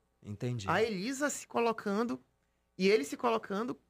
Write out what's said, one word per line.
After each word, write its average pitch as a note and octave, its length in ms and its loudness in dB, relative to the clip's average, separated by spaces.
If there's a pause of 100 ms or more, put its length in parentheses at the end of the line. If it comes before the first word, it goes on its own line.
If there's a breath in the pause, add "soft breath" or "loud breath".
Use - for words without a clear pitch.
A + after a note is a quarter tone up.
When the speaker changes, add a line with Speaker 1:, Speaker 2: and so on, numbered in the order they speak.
(220)
Speaker 1:
Entendi. G#2+ 460 -6
Speaker 2:
A F3+ 140 4
Elisa A#3+ 460 -2
se - 180 -6
colocando A#3 720 0 (600)
e F#3 100 6
ele A3+ 160 6
se C#4+ 120 -6
colocando A3+ 640 0 (120)